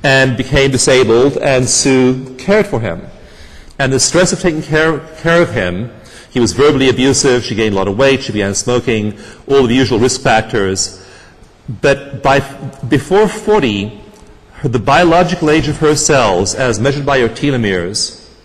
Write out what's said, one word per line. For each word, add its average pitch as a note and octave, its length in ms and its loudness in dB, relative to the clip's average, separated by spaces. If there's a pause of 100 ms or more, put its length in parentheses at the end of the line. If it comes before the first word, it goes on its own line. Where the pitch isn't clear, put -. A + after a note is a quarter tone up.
and C3+ 360 2
became C3+ 340 0
disabled, B2+ 680 2
and C3 300 0
Sue C3 720 0
cared G3+ 280 0
for C3 140 -4
him. F2+ 260 -8 (720)
And C3+ 140 0
the C3 80 0
stress F3+ 320 2
of - 80 -6
taking D#3 220 -2
care, D#3 380 0 (180)
care E3+ 240 2
of E3+ 100 0
him, F#2+ 400 -4 (400)
he B2+ 80 -2
was A#2 140 2
verbally C3 340 2
abusive, C3 560 2
she - 100 -8
gained G#2+ 220 0
a - 20 0
lot F#2+ 120 0
of G2 80 -4
weight, C3+ 260 2
she - 80 -8
began G2+ 240 -2
smoking, A2+ 600 -2 (300)
all C3+ 200 4
the A#2 80 0
usual B2 240 2
risk - 220 0
factors. G#2+ 840 -2 (760)
But C#3 420 -2
by, C#3 160 2 (480)
before F#3 400 2
forty, A2+ 760 -2 (520)
her, - 160 -6
the A#2 100 -2
biological E3 680 2
age D3 180 2
of D3 100 -6
her D3+ 180 2
cells, G2+ 600 0
as A#2+ 240 -2
measured C3+ 260 -2
by C#3 140 2
her A#2 100 2
telomeres G#2+ 1000 -4 (160)